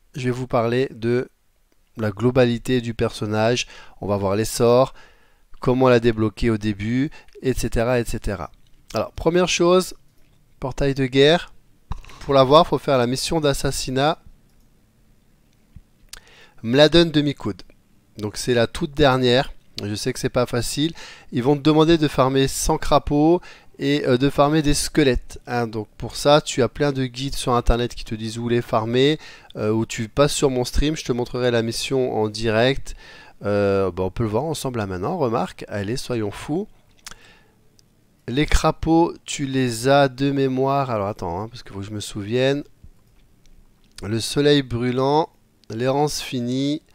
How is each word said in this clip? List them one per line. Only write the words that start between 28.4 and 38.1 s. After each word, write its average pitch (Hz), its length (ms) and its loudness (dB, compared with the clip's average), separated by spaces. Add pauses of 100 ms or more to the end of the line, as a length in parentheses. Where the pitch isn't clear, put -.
les 120 140 2
farmer, 127 560 0 (380)
euh, 110 160 -2
ou 113 120 0
tu 110 240 -8
passes 143 240 2
sur - 160 0
mon 123 160 -2
stream, 151 320 0
je - 80 -12
te - 60 -8
montrerai 123 400 -2
la 117 100 2
mission 123 540 -2
en 107 140 0
direct. 113 680 0 (500)
Euh, 98 460 2
bah, 90 140 -4
on 92 80 -2
peut - 100 -4
le 113 60 0
voir 110 160 -2
ensemble 135 340 -6
là 104 80 -4
maintenant, 98 320 -6
remarque, 135 480 -4
allez, 104 300 -6
soyons 113 340 -6
fous. 170 380 -6 (1600)